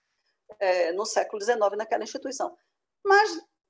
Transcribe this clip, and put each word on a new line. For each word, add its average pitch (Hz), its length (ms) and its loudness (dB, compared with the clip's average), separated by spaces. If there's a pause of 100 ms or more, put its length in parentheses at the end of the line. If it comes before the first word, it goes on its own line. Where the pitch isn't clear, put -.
(600)
é, 180 340 2
no 202 120 -4
século - 340 -2
dezenove, 208 360 0
naquela 220 280 -4
instituição. 269 520 -8 (480)
Mas 392 360 4 (300)